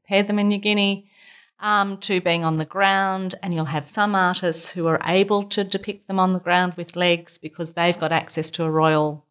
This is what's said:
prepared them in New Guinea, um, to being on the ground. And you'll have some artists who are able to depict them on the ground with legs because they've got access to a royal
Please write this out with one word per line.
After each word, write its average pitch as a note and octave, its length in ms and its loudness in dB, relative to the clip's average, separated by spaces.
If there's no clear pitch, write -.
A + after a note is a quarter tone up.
prepared G3+ 240 2
them G#3 100 0
in G#3 80 2
New G#3 120 2
Guinea, G3+ 520 0
um, G3+ 400 0
to F#3 220 0
being E3+ 240 0
on D#3+ 140 2
the D#3 60 0
ground. F#3+ 760 0
And F3+ 100 -4
you'll D#3+ 120 0
have D3 220 -4
some G#3 280 0
artists F3+ 560 0
who E3+ 160 -4
are D#3+ 180 2
able G3 400 2
to G3+ 200 -2
depict G3 420 -8
them F#3+ 140 0
on F#3 120 4
the F#3 60 0
ground F3 360 0
with E3+ 200 -12
legs F3 440 0
because D#3+ 340 -10
they've F3 260 0
got D#3+ 140 -2
access D#3+ 400 -4
to E3+ 120 -4
a D#3+ 60 -2
royal D#3 600 2